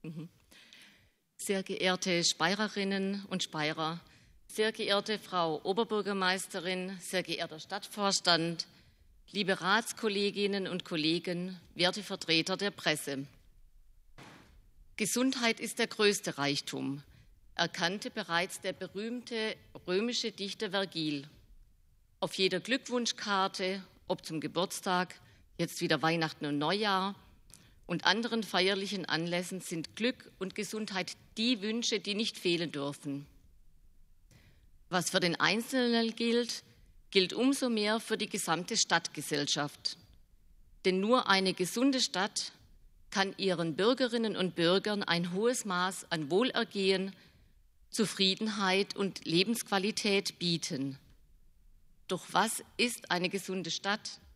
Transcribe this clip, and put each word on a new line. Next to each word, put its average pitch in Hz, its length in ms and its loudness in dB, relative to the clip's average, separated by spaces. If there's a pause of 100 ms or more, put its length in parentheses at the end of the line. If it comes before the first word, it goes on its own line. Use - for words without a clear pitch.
Mhm. 160 240 -10 (1080)
Sehr 196 260 -2
geehrte 185 600 0
Speirerinnen 196 1040 0
und 190 120 -2
Speirer, 160 600 -2 (460)
sehr 220 260 0
geehrte 202 440 0
Frau 170 460 -2
Oberbürgermeisterin, 190 1400 -2
sehr 180 240 -2
geehrter 165 380 -6
Stadtvorstand, 180 1040 0 (640)
liebe 185 300 0
Ratskolleginnen 202 1040 0
und 175 160 -6
Kollegen, 175 720 -2 (160)
werte 185 300 2
Vertreter 165 540 0
der 196 140 0
Presse. 143 540 -2 (1700)
Gesundheit 254 640 0
ist 233 180 -6
der 226 80 2
größte 202 500 2
Reichtum, 139 640 -2 (540)
erkannte 180 560 -2
bereits 180 480 -2
der 185 140 -6
berühmte 220 840 -6 (320)
römische 220 460 0
Dichter 196 380 -6
Vergil. 156 580 -2 (880)
Auf 180 140 -4
jeder 185 260 2
Glückwunschkarte, 202 1200 -2 (280)
ob 185 160 -2
zum 160 160 -6
Geburtstag, 180 760 0 (420)
jetzt 170 220 -4
wieder 156 220 2
Weihnachten 160 440 0
und 147 120 0
Neujahr 190 580 0 (680)
und 175 200 -2
anderen 226 380 2
feierlichen 196 640 2
Anlässen 175 540 -2
sind - 380 -8
Glück 247 420 -2
und 190 160 -6
Gesundheit 208 640 -4 (200)
die 226 240 2
Wünsche, 220 380 -2
die 202 140 -6
nicht 208 240 -2
fehlen 170 340 0
dürfen. 143 540 -6 (1600)
Was 175 200 0
für 151 100 2
den 170 180 2
Einzelnen 226 800 2
gilt, 233 480 0 (480)
gilt 185 220 4
umso 262 360 2
mehr 220 300 2
für 220 180 -2
die 208 120 -4
gesamte 180 480 -2
Stadtgesellschaft. - 1200 0 (880)
Denn 185 160 4
nur 233 260 4
eine 190 260 6
gesunde 247 460 2
Stadt - 540 -2 (580)
kann 196 260 2
ihren 170 380 0
Bürgerinnen 226 600 2
und 180 180 0
Bürgern 196 480 4
ein 175 300 0
hohes 233 320 0
Maß 185 440 -2
an 156 220 -2
Wohlergehen, 196 840 2 (760)
Zufriedenheit 196 1040 0
und - 300 -4
Lebensqualität 196 1120 0
bieten. 147 580 -2 (1120)
Doch 185 240 -6
was 214 320 2 (140)
ist - 340 0
eine 180 180 2
gesunde 185 420 -6
Stadt? - 480 -4 (160)